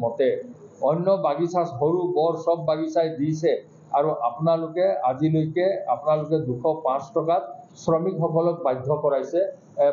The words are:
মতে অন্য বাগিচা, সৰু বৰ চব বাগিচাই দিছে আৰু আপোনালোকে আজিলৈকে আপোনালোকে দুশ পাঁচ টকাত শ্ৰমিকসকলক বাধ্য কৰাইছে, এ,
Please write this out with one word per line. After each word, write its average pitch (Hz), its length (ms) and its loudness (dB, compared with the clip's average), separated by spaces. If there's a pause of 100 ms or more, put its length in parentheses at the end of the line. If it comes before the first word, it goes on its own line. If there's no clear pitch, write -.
মতে 120 280 0 (540)
অন্য 170 280 2
বাগিচা, 170 540 0
সৰু 147 360 0 (160)
বৰ 160 200 4
চব 165 280 0
বাগিচাই 160 440 0
দিছে 156 440 0 (400)
আৰু 147 180 2
আপোনালোকে 160 800 0
আজিলৈকে 156 920 0
আপোনালোকে 151 540 0
দুশ 127 240 -4 (220)
পাঁচ 135 180 0 (120)
টকাত 160 280 2 (340)
শ্ৰমিকসকলক 165 840 0
বাধ্য 131 260 -2 (140)
কৰাইছে, 139 380 0 (380)
এ, 143 140 4